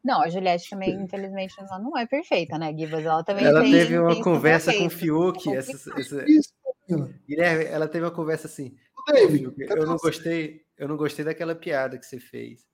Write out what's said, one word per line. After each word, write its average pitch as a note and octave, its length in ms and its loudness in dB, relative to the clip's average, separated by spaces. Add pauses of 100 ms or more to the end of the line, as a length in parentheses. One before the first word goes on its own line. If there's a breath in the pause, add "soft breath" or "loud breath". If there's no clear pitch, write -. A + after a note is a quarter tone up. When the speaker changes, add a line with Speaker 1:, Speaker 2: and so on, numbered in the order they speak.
Speaker 1:
Não, A#3 180 2
a E3 60 0
Juliette F3 420 -2
também, F#3+ 320 -6
infelizmente, F#3+ 560 -10
ela F#3+ 200 -14
não C4+ 180 -8
é A#3 100 -4
perfeita, F3+ 520 -4
né, D#3+ 140 -6
Guibas? D#3 320 -6
Ela D#3+ 200 0
também - 220 -2
Speaker 2:
Ela D3+ 160 8
Speaker 1:
tem, C3+ 100 4
Speaker 2:
teve E3 260 6
uma E3+ 100 4
Speaker 1:
tem E3+ 80 6
seus - 80 -6
Speaker 2:
conversa D#3+ 480 4
com G#3 60 2
o F3 100 0
Speaker 1:
defeitos. - 120 -8
Speaker 2:
Fiuk, E3+ 500 0
Speaker 1:
É C3 80 -2
Speaker 2:
essa, C3+ 140 -8
Speaker 1:
complicado. - 280 -10
Speaker 2:
essa C#4+ 300 -4
Speaker 3:
Isso, D4+ 180 8 (400)
Camila. D3 220 -2 (160)
Speaker 2:
Guilherme, D#3+ 380 0
ela D#3 240 -4
teve E3 160 -4
uma E3+ 60 -2
conversa D#3+ 360 -6
assim: C3+ 300 -14 (200)
Speaker 3:
Ô, - 160 -2
David, D3+ 340 6
Speaker 2:
"Ô, B2 60 -8
Fiuk, C3+ 160 -10
Speaker 3:
cadê D#3 120 0
Speaker 2:
eu D#3 60 0
não E3 120 -2
Speaker 3:
você? E3 80 -4
Speaker 2:
gostei, D#3+ 560 -4 (140)
eu C#3+ 120 -10
não D3+ 80 -6
gostei D3 280 -6
daquela D#3+ 300 -6
piada C3+ 440 -4
que - 80 -20
você C3 140 -16
fez." A#2 540 -18